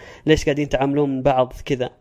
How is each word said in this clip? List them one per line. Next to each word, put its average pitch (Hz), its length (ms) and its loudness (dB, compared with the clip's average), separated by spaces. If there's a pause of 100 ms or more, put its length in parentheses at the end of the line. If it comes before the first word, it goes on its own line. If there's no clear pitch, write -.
(260)
ليش 151 200 4
قاعدين 143 240 -2
تعاملون 139 520 0
بعض 127 320 2 (120)
كذا؟" 127 240 -4 (120)